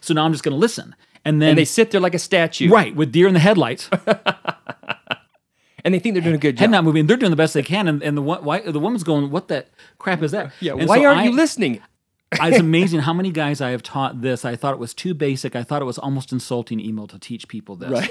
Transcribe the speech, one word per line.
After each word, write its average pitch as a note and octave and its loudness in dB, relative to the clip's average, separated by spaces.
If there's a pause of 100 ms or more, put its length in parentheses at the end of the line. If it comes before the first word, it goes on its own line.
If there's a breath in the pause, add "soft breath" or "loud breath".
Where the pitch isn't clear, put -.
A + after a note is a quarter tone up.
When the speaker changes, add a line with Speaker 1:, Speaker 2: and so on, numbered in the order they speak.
Speaker 1:
So E3+ -2
now D#3 2
I'm D#3+ 2
just D3 -4
gonna C#3+ -2
listen." - -2 (300 soft breath)
And D#3 2
then D#3 4
Speaker 2:
And D#3 6
they D#3 4
sit A3 0
there G3 2
like F3+ 0
a E3+ -2
statue. E3+ 0
Speaker 1:
Right, F#3 4
with C#3+ -2
deer F3 6
in F#3+ 4
the D#3+ 6
headlights. D3+ 2
Speaker 2:
<laughs> F#3 -2 (1900 soft breath)
And F3+ 2
they F#3 2
think G#3 -2
they're F3 0
doing E3 2
a - 0
good C#3 0
Speaker 1:
Head G3 6
Speaker 2:
job. A3+ 6
Speaker 1:
not F#3 4
moving. D#3 2
They're A#3 4
doing A#3 2
the D#3+ 2
best D#3+ 2
they C#3+ 0
can. F#3 -2
And, D3 -2
and D3 -4
the C#3+ -4
one, E3 -4
why, D3+ -2
the D#3+ -6
woman's G3+ -4
going, D3 -2
"What F3 -6
the D3+ -6 (320 soft breath)
crap F3 -4
is D3 -2
that?" F#3 -8 (100)
Speaker 2:
Yeah, D#3 -4
Speaker 1:
And E3 -2
Speaker 2:
why G#3 6
Speaker 1:
so C#4+ 4
Speaker 2:
aren't C#4+ 6
Speaker 1:
I - 2
Speaker 2:
you A#3+ 4
listening? A#3 0
<laughs> - -20 (460)
Speaker 1:
It's D#3+ 4
amazing E3 2
how D3+ 0
many F#3 -2
guys D3 -4
I B2+ -4
have B2 -6
taught C3+ -6
this. B2 -4
I A#2+ -6
thought C#3 -4
it C3 -6
was A#2 -10
too F3+ -8
basic. C#3 -4
I A#2+ -6
thought D3 -6
it - -6
was B2 -8
almost C3+ -8
insulting A#2+ -6
email G#2+ -10
to G2 -20
teach - -16
people G2+ -16
this, F#2 -10
Speaker 2:
Right. A#2 -4